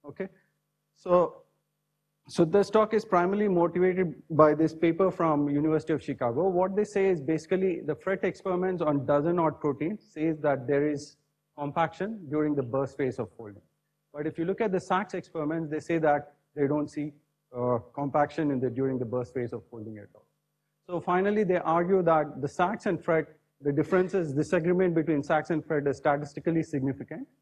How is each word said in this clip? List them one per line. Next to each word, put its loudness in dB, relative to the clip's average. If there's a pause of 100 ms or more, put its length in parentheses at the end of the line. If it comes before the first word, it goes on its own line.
Okay, -10 (640)
so, 2 (840)
so 4
this 2
talk 2
is 2
primarily 2
motivated 2 (160)
by 6
this 0
paper 2
from 0
University 0
of -2
Chicago. -2
What 0
they 2
say 0
is 2
basically -2
the -4
Fret -4
experiments -2
on 0
dozen 2
odd 0
proteins -4 (100)
says -2
that -2
there 2
is -6 (400)
compaction -4 (100)
during 0
the 0
burst -4
phase -2
of -6
folding. -18 (500)
But -6
if -8
you -4
look -4
at 0
the 0
sax -2
experiments, -6
they -4
say -2
that 2 (220)
they 2
don't 0
see, -8 (460)
uh, 0 (160)
compaction 0
in 0
the, 0
during -2
the -4
burst -6
phase -6
of -10
folding -14
at -20
all. -20 (600)
So -4
finally, 2
they 2
argue 2
that 2
the -4
sax -2
and -2
Fret, 2 (360)
the 0
differences, 0
disagreement 2
between 0
sax 0
and -2
Fret 0
is 0
statistically -2
significant. -6 (140)